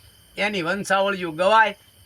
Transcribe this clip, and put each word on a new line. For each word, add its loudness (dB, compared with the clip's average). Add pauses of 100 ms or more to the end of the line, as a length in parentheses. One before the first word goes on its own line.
(380)
એની -4
વંશાવળીઓ -2
ગવાય. 2 (280)